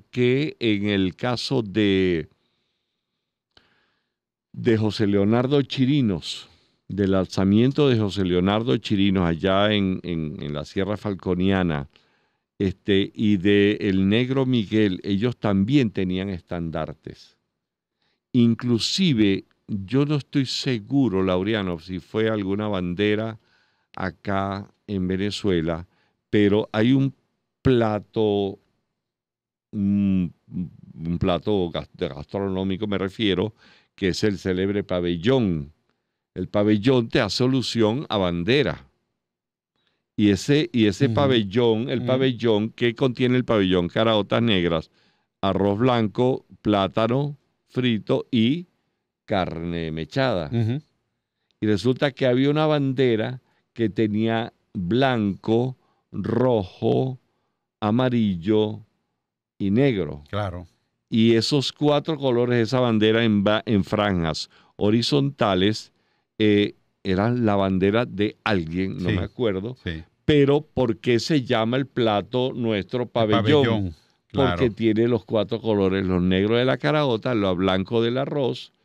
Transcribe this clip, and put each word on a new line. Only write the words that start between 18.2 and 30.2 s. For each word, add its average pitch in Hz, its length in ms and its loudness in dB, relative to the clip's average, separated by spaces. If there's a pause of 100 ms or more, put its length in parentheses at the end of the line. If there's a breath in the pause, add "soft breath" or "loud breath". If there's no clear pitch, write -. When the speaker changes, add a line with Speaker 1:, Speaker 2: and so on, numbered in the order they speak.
Speaker 1:
Inclusive, 117 1120 2 (220)
yo 110 380 -2
no 151 100 -2
estoy 139 300 -4
seguro, 117 800 -2
Laureano, 95 560 -2
si 90 200 -10
fue 110 300 -2
alguna 104 380 -4
bandera 104 720 -2 (560)
acá 98 760 -6 (160)
en 95 200 -2
Venezuela, 90 800 -2 (420)
pero 104 420 4
hay 113 220 2
un 135 200 0 (480)
plato, 107 960 0 (1120)
un, 98 640 0 (600)